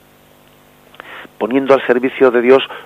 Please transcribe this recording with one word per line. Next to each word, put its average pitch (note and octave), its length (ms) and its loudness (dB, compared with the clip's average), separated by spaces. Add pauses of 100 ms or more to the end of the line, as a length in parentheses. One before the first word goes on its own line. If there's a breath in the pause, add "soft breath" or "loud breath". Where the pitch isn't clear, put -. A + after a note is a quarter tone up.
(1400 loud breath)
poniendo C3 380 -2
al B2+ 120 0
servicio B2+ 440 0
de A#2+ 100 0
Dios C3 260 2 (200 loud breath)